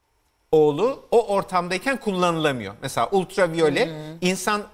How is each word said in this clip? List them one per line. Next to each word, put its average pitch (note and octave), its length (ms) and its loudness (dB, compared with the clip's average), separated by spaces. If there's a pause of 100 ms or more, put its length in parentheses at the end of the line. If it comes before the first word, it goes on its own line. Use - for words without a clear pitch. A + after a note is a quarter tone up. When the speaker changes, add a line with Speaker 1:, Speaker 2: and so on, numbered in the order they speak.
(520)
Speaker 1:
oğlu D#3 580 2
o A3 160 4
ortamdayken F#3+ 720 -2
kullanılamıyor. D#3+ 840 0
Mesela C3 280 -2
ultraviyole F3 760 2
Speaker 2:
Hı D#4+ 40 -8
hı. D#3 300 -14
Speaker 1:
insan F#3+ 420 -2 (120)